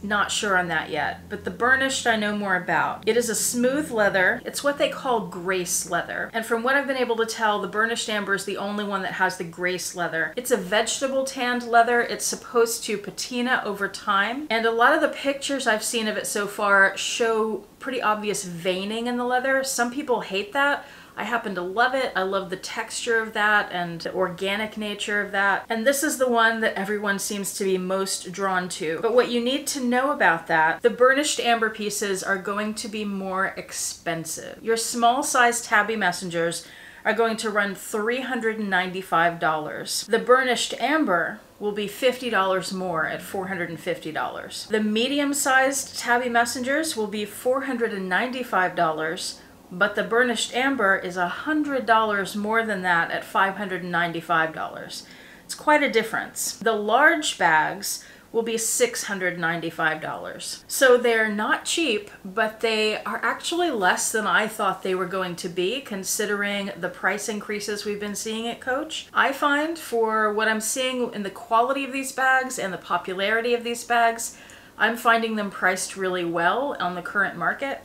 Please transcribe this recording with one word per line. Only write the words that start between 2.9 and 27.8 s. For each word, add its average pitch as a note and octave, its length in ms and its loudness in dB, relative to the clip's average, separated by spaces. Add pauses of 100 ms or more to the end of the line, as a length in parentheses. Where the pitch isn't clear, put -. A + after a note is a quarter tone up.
It A3 80 4
is A#3+ 120 2
a A3 60 0
smooth C4 560 0
leather. G3+ 540 2
It's - 180 -6
what C#4+ 160 0
they D#4 100 2
call A#3 380 -2
grace F3 640 -2
leather. E3+ 420 -2
And A3 140 -4
from A#3 160 0
what C4 140 2
I've C#4 100 2
been C4+ 100 0
able A#3+ 200 0
to A3 100 2
tell, G#3+ 340 2
the F#3+ 60 -4
burnished A3 420 -2
amber G3+ 260 0
is F#3 100 -4
the G3+ 140 -4
only G#3 260 -4
one G3 180 -2
that F3+ 120 -4
has F3+ 220 0
the F#3 80 -6
grace F3 520 -4
leather. D#3+ 400 -2
It's B3 160 0
a A#3+ 40 4
vegetable A3 680 0
tanned B3 400 -2
leather. A#3 380 6
It's - 240 -4
supposed - 580 0
to G#3+ 120 -2
patina A#3+ 680 -2
over G3 240 -2
time. G#3+ 600 0
And A3 160 2
a A3+ 60 6
lot A#3 240 6
of D#4 60 4
the D4+ 80 2
pictures C#4 580 -2
I've A3 160 2
seen A3+ 240 -2
of G#3 100 -2
it - 100 -4
so G#3 200 -2
far G3 500 6
show A3 680 0 (160)
pretty B3+ 200 -4
obvious G#3 440 0
veining F#3+ 640 -2
in B3 80 -2
the B3 80 -2
leather. C4 400 2
Some B3 260 0
people B3 300 0
hate G3 320 -4
that. - 340 0 (300)
I - 80 -4
happen A3+ 320 -2
to F3+ 60 -4
love A3+ 320 2
it. C4 220 0
I F#3 60 2
love F#3+ 260 -2
the F#3 80 -4
texture A3+ 640 -4
of A3 140 -6
that G#3 380 2
and E3+ 280 -4
the - 140 -8
organic F#3+ 640 -2
nature G#3 420 -4
of F#3+ 120 -4
that. G3 360 2
And A3 180 0
this C#4 160 2
is - 140 0
the B3 140 2
one A3+ 300 4
that A3 180 0
everyone G3+ 400 -2
seems G3 360 -4
to G#3 100 -4
be F#3+ 120 2
most F#3+ 560 -2